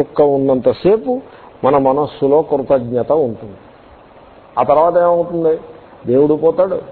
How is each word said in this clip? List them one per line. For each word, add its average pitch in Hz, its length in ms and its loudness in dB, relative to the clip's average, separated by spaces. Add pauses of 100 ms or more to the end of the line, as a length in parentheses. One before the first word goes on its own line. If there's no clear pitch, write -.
చుక్క 147 220 0
ఉన్నంతసేపు 143 960 0 (440)
మన 139 140 2
మనస్సులో 139 640 0
కృతజ్ఞత 127 720 -2
ఉంటుంది. 113 440 -4 (1040)
ఆ 123 40 2
తర్వాత 156 340 2
ఏమవుతుంది? 170 640 0 (480)
దేవుడు 143 280 2
పోతాడు, 165 460 0 (120)